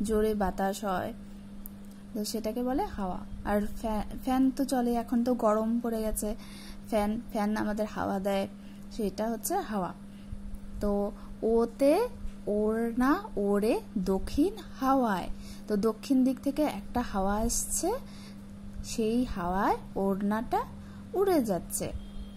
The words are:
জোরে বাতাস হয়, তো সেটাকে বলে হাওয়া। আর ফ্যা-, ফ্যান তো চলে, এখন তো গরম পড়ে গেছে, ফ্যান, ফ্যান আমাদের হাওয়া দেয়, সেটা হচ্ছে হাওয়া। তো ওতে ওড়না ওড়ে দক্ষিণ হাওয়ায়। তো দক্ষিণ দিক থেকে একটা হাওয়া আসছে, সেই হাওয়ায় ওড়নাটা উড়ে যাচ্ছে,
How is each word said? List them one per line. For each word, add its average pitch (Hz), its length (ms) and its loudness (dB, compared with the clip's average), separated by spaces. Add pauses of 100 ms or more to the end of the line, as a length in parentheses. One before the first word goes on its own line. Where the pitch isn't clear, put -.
জোরে 214 320 2
বাতাস 196 500 0
হয়, 190 280 -2 (1000)
তো 214 100 -2
সেটাকে 214 380 -2
বলে 269 220 2
হাওয়া। 196 340 -4 (260)
আর 208 220 2
ফ্যা-, 214 420 -2 (160)
ফ্যান 262 260 4
তো 269 140 0
চলে, 240 300 2
এখন 233 300 2
তো 254 100 4
গরম 220 460 4
পড়ে 226 220 -2
গেছে, 214 320 0 (540)
ফ্যান, 214 320 2 (100)
ফ্যান 214 260 0
আমাদের 208 300 0
হাওয়া 196 340 -2
দেয়, 196 280 0 (440)
সেটা 208 380 -2
হচ্ছে 233 240 -2
হাওয়া। 196 400 -2 (840)
তো 202 320 2 (300)
ওতে 277 640 4 (380)
ওড়না 226 760 2 (120)
ওড়ে 202 440 4 (180)
দক্ষিণ 196 540 2 (280)
হাওয়ায়। 254 480 4 (400)
তো 208 80 2
দক্ষিণ 226 480 4
দিক 254 160 2
থেকে 285 220 0
একটা 247 400 0
হাওয়া 202 320 2
আসছে, 233 580 0 (920)
সেই 233 400 2
হাওয়ায় 196 520 2 (200)
ওড়নাটা 208 680 0 (500)
উড়ে 359 300 4
যাচ্ছে, 180 480 -2 (440)